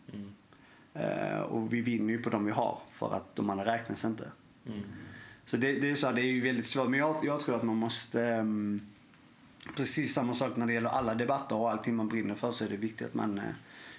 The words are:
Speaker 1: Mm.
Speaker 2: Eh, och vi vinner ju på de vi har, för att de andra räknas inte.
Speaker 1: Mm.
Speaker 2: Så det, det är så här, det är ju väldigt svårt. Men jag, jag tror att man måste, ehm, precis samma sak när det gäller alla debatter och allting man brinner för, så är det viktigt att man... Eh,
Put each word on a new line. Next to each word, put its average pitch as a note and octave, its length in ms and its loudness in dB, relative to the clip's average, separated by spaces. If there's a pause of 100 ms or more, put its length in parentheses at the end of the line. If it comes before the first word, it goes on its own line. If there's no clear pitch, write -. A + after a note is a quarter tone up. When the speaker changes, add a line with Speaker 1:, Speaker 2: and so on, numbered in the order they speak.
(140)
Speaker 1:
Mm. G2+ 180 -10 (600)
Speaker 2:
Eh, - 460 0
och A2+ 340 0
vi A#2 80 2
vinner A2+ 320 2
ju A#2 80 0
på A#2 80 0
de G#2 160 2
vi G#2 60 2
har, G#2 280 0 (120)
för G#2+ 240 -4
att - 200 -6
de G#2 140 0
andra G2 160 0
räknas A2+ 400 0
inte. A2 260 -4 (360)
Speaker 1:
Mm. G#2+ 120 -6 (640)
Speaker 2:
Så A#2+ 120 -2
det, C3 220 4
det C#3 120 2
är C#3+ 40 2
så C#3 120 2
här, B2 60 2
det A#2+ 80 2
är B2+ 100 4
ju B2 100 2
väldigt B2 240 2
svårt. C3 240 2
Men C3+ 100 4
jag, D#3 260 2
jag D3 160 0
tror B2 140 0
att A2+ 80 0
man A2+ 120 2
måste, A2+ 520 0
ehm, G#2+ 540 0 (960)
precis C3+ 380 0
samma B2+ 200 2
sak B2 220 0
när A#2 100 0
det A#2 80 2
gäller A#2 160 2
alla B2 260 2
debatter B2 400 0
och A2 160 2
allting A2 240 0
man A2+ 120 0
brinner G#2+ 280 0
för, A#2+ 160 0
så A2+ 140 -2
är G#2 40 -2
det G#2 80 -4
viktigt A2 300 -4
att A#2 60 -12
man... G#2+ 240 0
Eh, G2+ 60 -4 (560)